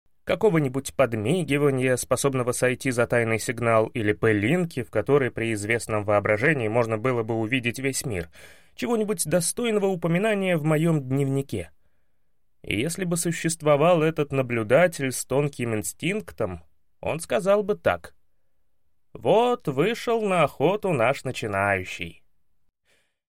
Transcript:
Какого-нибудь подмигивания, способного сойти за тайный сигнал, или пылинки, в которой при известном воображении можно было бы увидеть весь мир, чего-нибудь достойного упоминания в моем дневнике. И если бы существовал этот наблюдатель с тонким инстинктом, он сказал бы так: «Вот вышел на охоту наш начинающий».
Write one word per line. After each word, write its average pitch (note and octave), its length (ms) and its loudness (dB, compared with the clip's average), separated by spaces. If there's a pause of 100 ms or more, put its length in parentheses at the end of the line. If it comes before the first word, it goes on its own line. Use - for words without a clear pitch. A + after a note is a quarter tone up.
(240)
Какого-нибудь E3 680 0
подмигивания, C3 1000 2
способного B2+ 560 0
сойти B2+ 380 0
за A#2+ 160 2
тайный A2+ 320 2
сигнал, A2+ 500 0
или G#2 260 0
пылинки, A#2 680 2
в - 80 -12
которой B2+ 400 2
при A2+ 220 -4
известном G#2+ 520 -2
воображении G#2+ 600 2
можно A2+ 300 0
было A#2+ 260 0
бы A2+ 120 -2
увидеть A2+ 440 -2
весь C3+ 280 -4
мир, F2+ 240 -6 (440)
чего-нибудь A3 520 -2
достойного G3 600 0
упоминания F#3 680 0
в D3 80 -2
моем D#3 380 2
дневнике. C3+ 680 -2 (920)
И - 180 -2
если E3 240 -4
бы F3 140 -2
существовал E3 840 2
этот D#3 300 -2
наблюдатель C3 800 2
с - 140 -8
тонким B2+ 480 -2
инстинктом, G#2+ 880 -6 (380)
он C3+ 200 -4
сказал G3+ 420 0
бы G3+ 120 -2
так: - 400 -2 (960)
«Вот G#3+ 560 0
вышел A3 540 0
на F#3 220 2
охоту F3+ 480 0
наш B2+ 320 0
начинающий». G2 1000 -2 (1120)